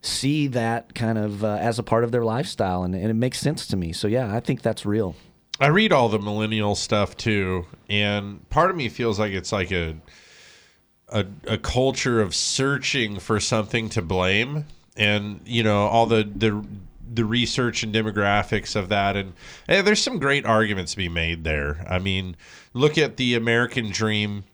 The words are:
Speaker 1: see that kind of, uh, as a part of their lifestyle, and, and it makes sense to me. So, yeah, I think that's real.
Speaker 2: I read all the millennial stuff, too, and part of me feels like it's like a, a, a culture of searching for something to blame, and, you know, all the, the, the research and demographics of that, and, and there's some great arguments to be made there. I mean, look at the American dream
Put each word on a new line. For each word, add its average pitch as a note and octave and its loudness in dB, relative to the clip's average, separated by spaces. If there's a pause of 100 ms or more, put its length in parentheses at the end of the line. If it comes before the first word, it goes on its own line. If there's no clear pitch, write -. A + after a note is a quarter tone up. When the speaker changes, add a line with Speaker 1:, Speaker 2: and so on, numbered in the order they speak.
Speaker 1:
see C#3+ 0
that A#2 -2
kind A2+ 0
of, G#2 -2
uh, G#2 0
as A2+ 0
a A#2 -2
part A2+ 2
of A#2 0
their A#2+ 0
lifestyle, G#2 -2
and, F#2 -2
and G2 -2
it A2+ 0
makes B2 0
sense D3+ -2
to - -2
me. E2+ -4
So, - -4
yeah, A2+ 0
I A#2 0
think C3+ -4
that's - -2
real. G#2 0 (460)
Speaker 2:
I F3 4
read G3 4
all B2+ 6
the G#2 0
millennial G#2 0
stuff, G2+ 0
too, F#2 0 (220)
and G2+ -2
part E3+ 4
of F3+ -2
me C3+ -2
feels A2 0
like G#2+ 0
it's F#2+ -4
like F#2+ -2
a, E2+ -2 (1160)
a, G2+ -2 (200)
a A2 -2
culture B2+ 0
of F#2+ 0
searching C3+ 0
for A2 0
something A2 0
to A2+ -2
blame, G2 0 (320)
and, G#2 0
you A#2+ 0
know, G#2 4
all A#2 4
the, A2 4
the, G#2 0 (480)
the A2+ 0
research A#2+ 0
and A2 -6
demographics G#2 0
of G2 -2
that, G2+ 0
and, F#2+ -6 (340)
and F#3 4
there's G#3 4
some B3+ -2
great C#3 0
arguments G#2 2
to - -8
be F2+ -2
made E2 -2
there. D2+ -2
I F2+ -2
mean, F#2+ -4 (360)
look D3 2
at C#3 0
the B2 2
American A#2 2
dream G#2 -2